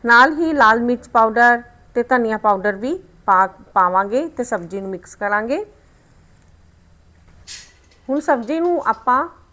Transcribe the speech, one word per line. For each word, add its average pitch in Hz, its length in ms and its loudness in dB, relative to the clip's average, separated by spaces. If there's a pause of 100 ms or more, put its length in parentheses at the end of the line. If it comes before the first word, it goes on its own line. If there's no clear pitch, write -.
ਨਾਲ 247 300 6
ਹੀ 320 180 -2
ਲਾਲ 233 280 4
ਮਿਰਚ 240 280 -4
ਪਾਊਡਰ 233 540 2 (320)
ਤੇ 240 80 -2
ਧਨੀਆ 233 360 0
ਪਾਊਡਰ 202 380 0
ਵੀ 269 220 -6 (280)
ਪਾ, 190 200 4
ਪਾਵਾਂਗੇ 196 800 -2
ਤੇ 254 160 -8
ਸਬਜ਼ੀ 190 360 -8
ਨੂੰ 190 100 -12
ਮਿਕਸ 180 240 -14
ਕਰਾਂਗੇ। 220 500 -4 (2500)
ਹੁਣ 277 120 -2
ਸਬਜ਼ੀ 277 400 -2
ਨੂੰ 349 260 -2
ਆਪਾਂ 254 400 -2 (260)